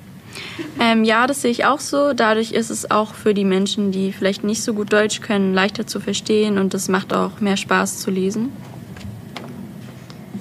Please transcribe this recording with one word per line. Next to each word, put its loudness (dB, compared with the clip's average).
Ähm, 4
ja, 4
das -2
sehe 4
ich 0
auch 2
so. 2
Dadurch 2
ist 0
es -4
auch 2
für 2
die 2
Menschen, 2
die 0
vielleicht -2
nicht 0
so -2
gut -2
Deutsch 2
können, 2
leichter 0
zu -6
verstehen 2
und 2
es -2
macht 0
auch 0
mehr 2
Spaß 0
zu -4
lesen. 0